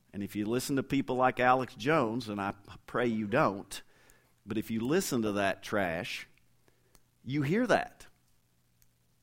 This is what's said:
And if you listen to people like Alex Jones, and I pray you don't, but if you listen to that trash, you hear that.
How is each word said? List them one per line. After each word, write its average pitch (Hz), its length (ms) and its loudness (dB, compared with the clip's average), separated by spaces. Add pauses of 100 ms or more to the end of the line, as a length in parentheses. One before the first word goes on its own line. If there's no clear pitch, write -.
(140)
And 98 80 -8
if 101 140 -8
you 104 100 -2
listen 123 300 -2
to 131 80 2
people 135 320 -2
like 127 240 4
Alex 127 340 4
Jones, 120 560 0
and 104 100 -4
I 98 140 -2 (320)
pray 123 220 0
you 110 180 0
don't, 104 560 0 (640)
but 101 120 -4
if 107 120 -4
you 113 120 -2
listen 139 420 0
to 107 100 0
that 98 300 0
trash, 95 640 -2 (960)
you 143 180 -2
hear 185 240 2
that. 147 400 0 (1160)